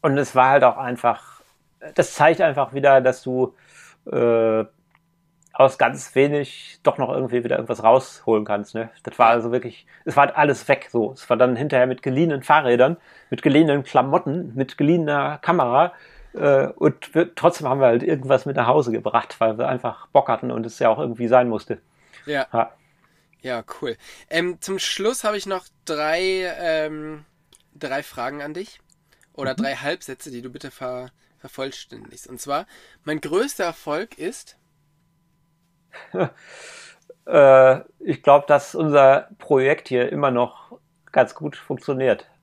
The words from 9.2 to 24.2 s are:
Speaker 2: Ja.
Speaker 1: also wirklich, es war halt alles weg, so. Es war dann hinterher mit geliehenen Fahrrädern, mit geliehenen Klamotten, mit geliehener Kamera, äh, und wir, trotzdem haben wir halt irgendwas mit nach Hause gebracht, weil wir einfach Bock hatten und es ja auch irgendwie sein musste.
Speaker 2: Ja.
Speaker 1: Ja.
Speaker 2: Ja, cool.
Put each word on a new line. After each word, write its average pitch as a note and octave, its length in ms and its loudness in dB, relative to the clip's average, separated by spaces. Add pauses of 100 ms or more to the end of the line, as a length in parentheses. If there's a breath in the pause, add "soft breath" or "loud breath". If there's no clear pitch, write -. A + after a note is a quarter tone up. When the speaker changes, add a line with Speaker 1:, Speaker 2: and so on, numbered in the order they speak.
Speaker 2:
Ja. A#2 40 6
Speaker 1:
also A#2 200 -2
wirklich, A#2+ 340 -8 (180 soft breath)
es D3 120 -4
war C#3+ 100 6
halt C#3 100 -6
alles D3 320 0
weg, - 220 0
so. A#2+ 220 -2
Es - 160 -20
war A#2+ 80 2
dann B2 200 2
hinterher B2+ 320 0
mit B2+ 140 -8
geliehenen C#3 420 -2
Fahrrädern, C#3+ 520 4 (340 soft breath)
mit - 120 -8
geliehenen C#3+ 400 2
Klamotten, C#3 720 -2
mit C3 240 -8
geliehener D3 640 -2
Kamera, D#3 500 2 (420 soft breath)
äh, C#3+ 340 2
und - 460 -4
wir, D#3+ 200 0
trotzdem D#3+ 340 -2
haben C3+ 120 -2
wir C3 80 6
halt A#2+ 160 2
irgendwas C3+ 420 -2
mit C#3 100 -6
nach A#2+ 120 0
Hause B2+ 240 0
gebracht, - 480 -4
weil A2 180 0
wir C3 100 -4
einfach B2+ 400 -8
Bock - 200 0
hatten B2 240 -4
und A#2 120 -6
es A#2 140 -14
ja A#2+ 120 2
auch A2 100 0
irgendwie A#2+ 280 -6
sein B2 200 4
musste. A2 300 -8 (480 soft breath)
Speaker 2:
Ja. C#3+ 260 -4
Speaker 1:
Ja. A2+ 200 -2 (680)
Speaker 2:
Ja, B2 240 -8 (160)
cool. A#2+ 160 -8 (340 loud breath)